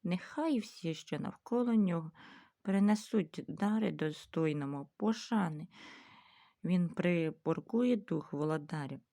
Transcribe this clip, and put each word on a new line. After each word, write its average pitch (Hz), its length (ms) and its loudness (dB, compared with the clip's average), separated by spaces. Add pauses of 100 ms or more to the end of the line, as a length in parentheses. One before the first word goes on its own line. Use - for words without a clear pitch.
Нехай 240 560 -2
всі, 165 340 -6
що 151 260 -6
навколо 240 540 -2
нього, 175 380 2 (500)
принесуть 202 840 2
дари 202 440 0
достойному 151 1040 -2
пошани. 202 680 0 (960)
Він 175 260 4
приборкує 175 1040 0
дух 165 380 -4
володаря. 147 680 -4 (140)